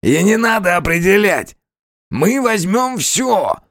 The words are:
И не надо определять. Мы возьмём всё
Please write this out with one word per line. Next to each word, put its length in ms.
И 200
не 140
надо 400
определять. 800
Мы 300
возьмём 580
всё 580